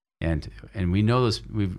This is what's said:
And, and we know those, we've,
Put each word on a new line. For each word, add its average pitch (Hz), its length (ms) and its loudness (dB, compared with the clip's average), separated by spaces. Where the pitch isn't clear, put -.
And, 80 280 -2
and 90 180 0
we 101 100 4
know 120 200 4
those, 113 260 0
we've, 98 300 -2